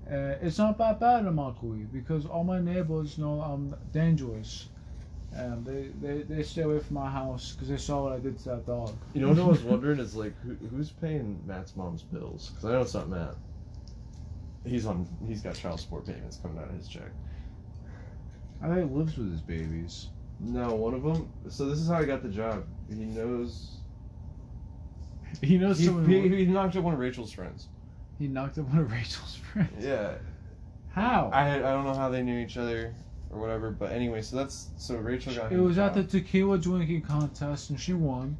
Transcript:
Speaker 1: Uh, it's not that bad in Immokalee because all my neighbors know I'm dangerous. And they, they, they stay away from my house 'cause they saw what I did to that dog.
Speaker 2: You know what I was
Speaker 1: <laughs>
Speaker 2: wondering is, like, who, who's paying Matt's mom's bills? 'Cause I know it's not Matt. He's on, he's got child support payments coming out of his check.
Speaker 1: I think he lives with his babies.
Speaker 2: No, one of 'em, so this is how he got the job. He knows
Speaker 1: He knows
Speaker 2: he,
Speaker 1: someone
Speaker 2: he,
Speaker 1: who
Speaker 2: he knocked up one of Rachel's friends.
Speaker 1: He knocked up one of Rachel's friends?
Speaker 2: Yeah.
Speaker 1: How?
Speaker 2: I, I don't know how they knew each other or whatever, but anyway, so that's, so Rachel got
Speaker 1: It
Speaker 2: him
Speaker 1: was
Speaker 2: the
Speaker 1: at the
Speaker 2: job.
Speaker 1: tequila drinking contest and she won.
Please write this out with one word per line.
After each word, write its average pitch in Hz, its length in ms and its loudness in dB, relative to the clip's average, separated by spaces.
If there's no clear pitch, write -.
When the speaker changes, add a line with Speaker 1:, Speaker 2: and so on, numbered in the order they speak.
Speaker 1:
Uh, 139 300 -2
it's 165 160 0
not 214 220 4
that 220 200 4
bad 233 280 6
in 180 40 2
Immokalee 117 600 -2
because 143 320 -2
all 165 180 -2
my 185 160 2
neighbors 160 600 0
know 147 220 0
I'm 143 340 -4
dangerous. 135 760 2
And 120 320 -4
they, 135 260 -6
they, 143 220 -2
they 151 180 -2
stay 160 220 -2
away 151 160 4
from 147 160 -4
my 135 160 -2
house 131 420 -4
'cause 135 160 -6
they 139 80 0
saw 143 240 0
what 139 120 0
I 127 40 -2
did 123 220 -4
to - 60 -14
that 120 200 -4
dog. 117 300 -2
Speaker 2:
You 139 80 2
know 139 80 6
what 156 100 12
I 180 60 6
was 175 180 10
Speaker 1:
<laughs> 120 100 6
Speaker 2:
wondering 139 260 4
is, 104 160 -4
like, 107 260 -4
who, 117 140 -6
who's 123 340 -4
paying 139 560 -4
Matt's 92 300 -8
mom's 87 260 -6
bills? - 540 -8
'Cause - 100 -8
I 110 60 2
know 127 100 4
it's 117 140 0
not 80 120 -2
Matt. 85 280 -4
He's 120 220 0
on, 90 200 0
he's 110 140 -4
got 90 120 -6
child 85 260 -4
support - 280 -8
payments 71 300 -8
coming 82 200 -8
out 76 120 -8
of 92 60 -6
his - 120 -10
check. - 240 -12
Speaker 1:
I 143 100 0
think 180 160 2
he 131 80 0
lives 156 180 0
with 107 160 -2
his 80 100 -2
babies. 82 680 -6
Speaker 2:
No, 120 320 -2
one 110 200 0
of 131 120 -4
'em, 160 220 0
so 139 160 -4
this 143 140 0
is 160 100 2
how 170 100 4
he 156 80 4
got 135 160 -2
the 117 60 -4
job. 104 340 -2
He 107 160 -6
knows 117 760 -4
Speaker 1:
He 160 160 8
knows 185 200 6
Speaker 2:
he, 165 100 8
Speaker 1:
someone 170 200 6
Speaker 2:
he, 190 220 10
Speaker 1:
who 185 80 6
Speaker 2:
he 190 80 6
knocked 190 320 4
up 180 80 2
one 170 80 4
of 143 80 0
Rachel's 123 320 -4
friends. - 340 -10
Speaker 1:
He 143 120 -2
knocked 135 280 -2
up 156 120 -2
one 143 100 6
of 135 100 4
Rachel's - 460 -4
friends? - 480 -2
Speaker 2:
Yeah. 113 300 0
Speaker 1:
How? 196 400 4
Speaker 2:
I, 143 240 6
I 131 160 4
don't 139 100 2
know 139 100 2
how 135 140 2
they 127 160 2
knew 120 160 2
each 117 160 -4
other 117 400 -2
or 101 100 -8
whatever, 110 280 -2
but 98 220 -2
anyway, 117 300 0
so 117 160 -4
that's, - 400 -4
so - 180 -4
Rachel 120 400 -2
got 113 160 -2
Speaker 1:
It 185 40 2
Speaker 2:
him 180 100 8
Speaker 1:
was 175 100 6
Speaker 2:
the 196 80 6
Speaker 1:
at 202 100 4
the 196 100 4
Speaker 2:
job. 180 80 -2
Speaker 1:
tequila 190 460 4
drinking 170 440 2
contest 147 720 0
and 139 80 -2
she 175 120 -2
won. 147 480 2